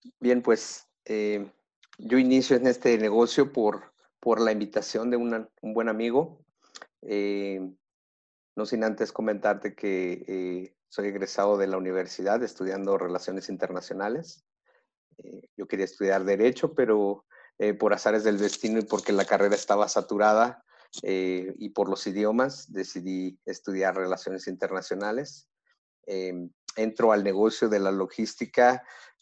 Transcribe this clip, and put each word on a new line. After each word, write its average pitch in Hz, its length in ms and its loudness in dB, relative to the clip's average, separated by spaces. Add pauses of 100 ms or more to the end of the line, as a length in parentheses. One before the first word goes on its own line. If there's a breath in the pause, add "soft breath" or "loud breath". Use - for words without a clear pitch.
(200)
Bien, 123 220 2
pues, - 480 0 (160)
eh, 104 440 -2 (480)
yo 117 200 0
inicio 131 400 4
en 127 100 2
este 123 300 4
negocio 117 560 2
por, 104 400 -2 (260)
por 113 220 2
la 113 100 4
invitación 107 580 -2
de 123 60 2
una, 117 340 -4 (120)
un 110 120 -8
buen 113 140 0
amigo. 117 560 -2 (600 loud breath)
Eh, 101 580 -4 (960)
no 107 80 -4
sin 110 180 -2
antes 110 300 -2
comentarte 104 640 -2
que, 92 520 -4
eh, 92 460 -6 (160)
soy 101 200 -4
egresado 101 480 0
de 98 100 2
la 95 100 -2
universidad 92 680 -2
estudiando 98 540 -2
Relaciones 90 520 -6
Internacionales. 101 960 -6 (720)
Eh, - 400 -20
yo 98 100 -8
quería 95 160 -2
estudiar 95 400 0
Derecho, 113 520 2
pero, 104 500 2 (340 soft breath)
eh, 104 140 2
por 104 200 2
azares 107 300 2
del 104 140 4
destino 110 420 0
y 104 60 -2
porque 107 260 -2
la 95 140 2
carrera 101 280 4
estaba 101 360 2
saturada, 107 720 2 (400 soft breath)
eh, 92 540 -2
y 101 140 -10
por 98 180 0
los 98 180 -4
idiomas, 107 640 0
decidí 92 720 -6
estudiar 95 540 -2
Relaciones 92 500 -4
Internacionales. 98 1040 -6 (560)
Em, 92 460 -6 (260)
entro 110 340 4
al 104 140 4
negocio 104 420 2
de 107 120 2
la 98 120 2
logística, 113 880 2 (400 loud breath)